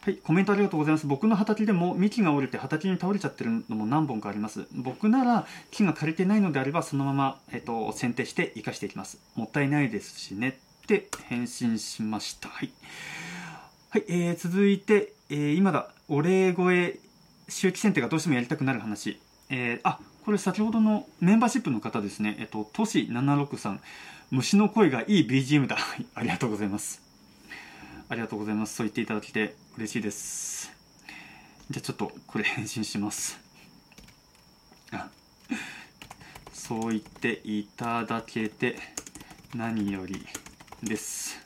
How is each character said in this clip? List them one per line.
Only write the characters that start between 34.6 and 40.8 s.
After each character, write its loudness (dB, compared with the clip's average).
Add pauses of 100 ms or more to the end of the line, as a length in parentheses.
あ、 -8 (1400)
そ -4
う 0
言 0
っ -2
て -4
い -2
た -2
だ -4
け -4
て -2 (800)
何 -2
よ -6
り -8 (560)